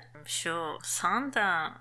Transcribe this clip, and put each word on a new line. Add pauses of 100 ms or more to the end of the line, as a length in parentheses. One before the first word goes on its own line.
(240)
що
Санта,